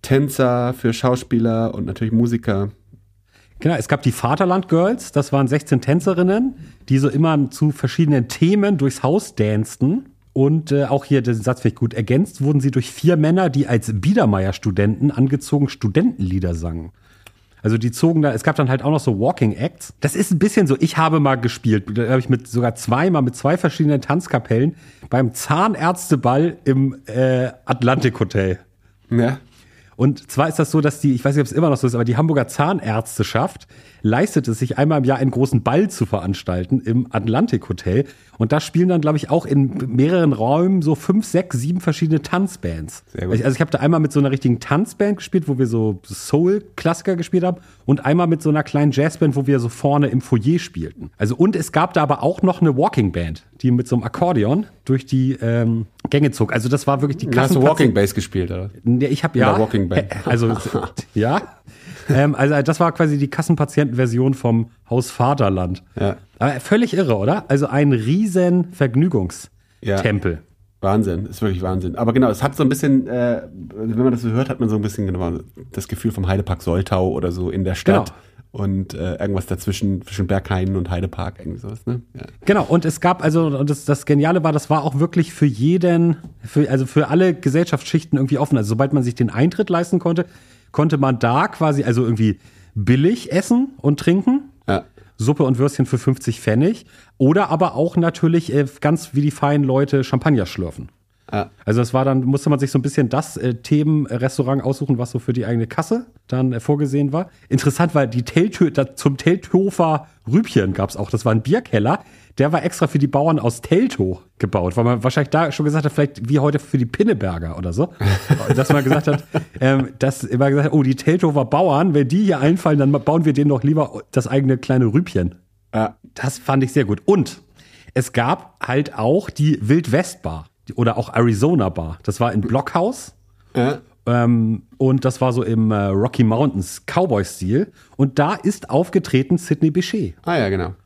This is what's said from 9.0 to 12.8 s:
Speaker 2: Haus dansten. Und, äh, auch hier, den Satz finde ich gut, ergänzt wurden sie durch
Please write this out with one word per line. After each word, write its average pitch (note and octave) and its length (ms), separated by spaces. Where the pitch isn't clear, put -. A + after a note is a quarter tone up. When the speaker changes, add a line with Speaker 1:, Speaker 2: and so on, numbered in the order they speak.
Speaker 2:
Haus D#3+ 320
dansten. A2 760
Und, D3 360
äh, C#3+ 140
auch C3+ 200
hier, C3+ 160
den A#2 140
Satz A#2 260
finde A2+ 140
ich - 40
gut, A#2 140
ergänzt B2+ 480
wurden C#3+ 180
sie C3 120
durch A#2+ 180